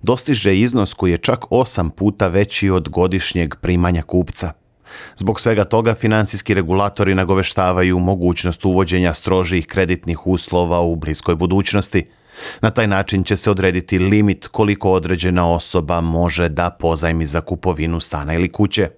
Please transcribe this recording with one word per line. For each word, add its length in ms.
dostiže 580
iznos 340
koji 180
je 60
čak 320
osam 400
puta 380
veći 420
od 200
godišnjeg 720
primanja 400
kupca. 500
Zbog 220
svega 240
toga, 300
finansijski 600
regulatori 640
nagoveštavaju 840
mogućnost 680
uvođenja 480
strožih 540
kreditnih 600
uslova 540
u 140
bliskoj 400
budućnosti. 720
Na 80
taj 180
način 360
će 140
se 140
odrediti 480
limit 480
koliko 440
određena 600
osoba 500
može 480
da 200
pozajmi 560
za 160
kupovinu 580
stana 340
ili 180
kuće. 460